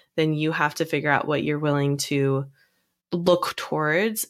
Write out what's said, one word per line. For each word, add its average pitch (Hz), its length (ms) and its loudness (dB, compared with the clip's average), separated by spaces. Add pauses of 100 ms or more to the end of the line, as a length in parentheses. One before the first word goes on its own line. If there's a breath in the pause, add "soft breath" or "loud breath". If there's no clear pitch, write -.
(160 loud breath)
then 156 180 2
you 156 180 0
have 151 240 0
to 160 100 -2
figure 147 240 -2
out - 180 2
what 147 160 0
you're 147 160 -2
willing 143 380 0
to 139 480 0 (640 soft breath)
look 175 440 2
towards 160 760 -2